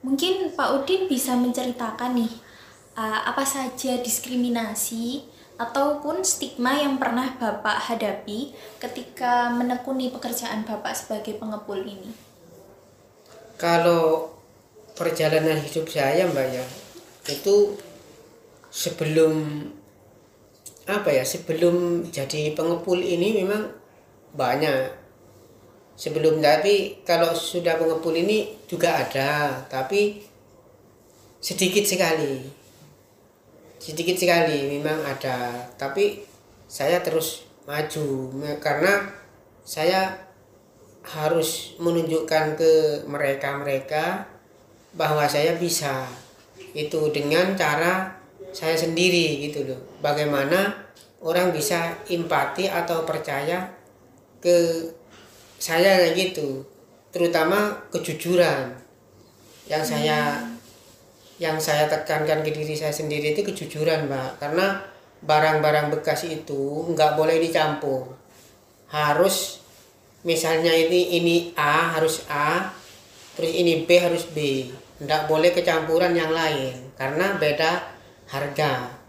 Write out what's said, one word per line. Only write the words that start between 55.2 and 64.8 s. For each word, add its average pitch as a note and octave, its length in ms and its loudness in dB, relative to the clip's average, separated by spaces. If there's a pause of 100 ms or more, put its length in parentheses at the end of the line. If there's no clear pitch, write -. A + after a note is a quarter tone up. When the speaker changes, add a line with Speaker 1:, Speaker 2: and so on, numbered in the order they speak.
Speaker 2:
saya F3+ 440 4
kayak E3 160 4
gitu, D3+ 480 -2 (480)
terutama F3+ 640 2 (160)
kejujuran. D#3+ 800 0 (960)
Yang D#3 240 0
saya, D3+ 480 0
Speaker 1:
Hmm. - 160 -10 (800)
Speaker 2:
yang D#3 220 -2
saya D3+ 280 2
tekankan D#3 560 0
ke D#3 80 -2
diri D3+ 240 -4
saya D3+ 220 -4
sendiri D3+ 400 -2
itu G3+ 80 0
kejujuran, D#3 640 -2
Mbak. C3+ 320 -6
Karena F#3 400 0 (400)